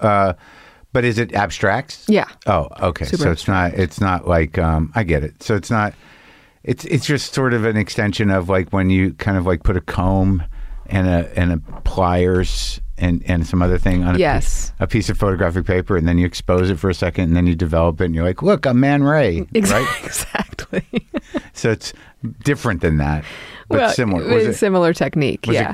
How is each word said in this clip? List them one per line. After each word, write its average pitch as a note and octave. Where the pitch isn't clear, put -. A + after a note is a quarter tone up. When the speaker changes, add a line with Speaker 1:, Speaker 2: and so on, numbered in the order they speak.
Speaker 1:
uh, G2+
but B2+
is A2+
it A#2
abstracts? G2+
Speaker 2:
Yeah. G3+
Speaker 1:
Oh, F2
okay. F2
Speaker 2:
Super E3
Speaker 1:
So F2
it's -
not, F#2
it's F#2
not F#2
like, E2
um, D#2+
I A2+
get D#2
it. -
So A2+
it's F#2+
not, G#2
it's, -
it's -
just -
sort C3
of A2
an A2
extension G#2
of, F#2
like, F#2
when F#2+
you F#2
kind G2
of, E2+
like, F2+
put G2
a F2+
comb F#2+
and F#2
a, E2+
and F2+
a E2
pliers F2+
and, F2
and E2+
some F2
other F2+
thing F2+
on F2+
a -
Speaker 2:
Yes. D#3+
Speaker 1:
piece, -
a G2
piece G#2
of G#2
photographic F#2
paper, F#2
and D#2+
then F2
you F2+
expose F2+
it F2
for F#2+
a F2
second, F2+
and E2
then F2
you F2
develop E2
it, F#2
and E2+
you're E2
like, F2+
"Look, F3+
I'm B2
Man C#3+
Ray," C#3
Speaker 2:
Ex- G3+
Speaker 1:
right? A#2
Speaker 2:
<laughs> -
Exactly. -
Speaker 1:
So -
it's -
different B2
than D#2+
that, D2+
but -
Speaker 2:
Well, A3+
Speaker 1:
similar. A3
Speaker 2:
it A#3+
Speaker 1:
Was A3
Speaker 2:
was A3
Speaker 1:
it, -
Speaker 2:
similar F#3
technique, -
Speaker 1:
was A2+
Speaker 2:
yeah. -